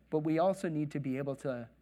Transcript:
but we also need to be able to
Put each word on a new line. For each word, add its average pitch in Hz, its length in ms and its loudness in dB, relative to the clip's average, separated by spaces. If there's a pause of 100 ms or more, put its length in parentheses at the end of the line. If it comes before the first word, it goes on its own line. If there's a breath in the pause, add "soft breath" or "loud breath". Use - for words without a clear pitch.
but 156 120 0
we 160 180 2
also 185 320 2
need 151 220 0
to 151 60 -4
be 131 200 -2
able 139 180 -4
to 120 320 -6 (140)